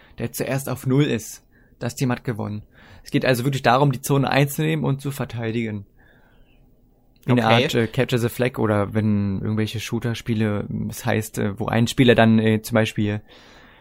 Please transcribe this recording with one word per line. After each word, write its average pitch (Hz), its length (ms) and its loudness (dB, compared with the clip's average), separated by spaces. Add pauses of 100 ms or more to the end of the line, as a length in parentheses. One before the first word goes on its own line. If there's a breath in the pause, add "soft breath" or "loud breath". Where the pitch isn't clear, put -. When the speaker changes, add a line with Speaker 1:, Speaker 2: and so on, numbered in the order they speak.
(180 loud breath)
Speaker 1:
der 117 140 -8
zuerst 139 380 -6
auf 123 160 -6
null 135 200 4
ist, - 400 -6 (340 soft breath)
das - 160 -6
Team 123 160 -2
hat 120 120 -6
gewonnen. 107 380 -6 (420 loud breath)
Es - 80 -18
geht 139 140 0
also 120 180 0
wirklich 135 200 -2
darum, 135 280 4
die 120 100 -4
Zone 139 280 0
einzunehmen 156 560 0
und 139 160 -2
zu 139 100 -6
verteidigen. 113 760 -6 (1400 soft breath)
In 131 100 4
der 117 120 2
Speaker 2:
Okay. 117 160 6
Speaker 1:
Art, 151 120 -2
äh, 117 120 2
Capture 123 320 0
the 113 100 0
Flag 123 280 -2
oder 104 360 0
wenn 104 480 0
irgendwelche 107 380 -2
Shooter-Spiele, 110 880 -2
das 110 360 -6
heißt, 107 320 -2
äh, 104 220 -4
wo 107 80 -4
ein 113 200 2
Spieler 120 280 6
dann, 113 240 6
äh, 110 220 2
zum 117 140 -4
Beispiel, 107 460 0 (600 loud breath)